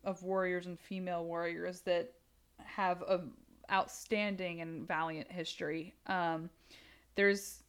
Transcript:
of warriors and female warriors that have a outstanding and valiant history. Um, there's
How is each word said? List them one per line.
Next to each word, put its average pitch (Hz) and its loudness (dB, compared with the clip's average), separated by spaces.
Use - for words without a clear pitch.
of 185 -2
warriors 180 2
and 175 -8
female 180 -4
warriors 170 -2
that 175 2
have 175 0
a 180 2
outstanding 190 0
and 165 -6
valiant 160 -2
history. 160 -4
Um, 170 0
there's 202 4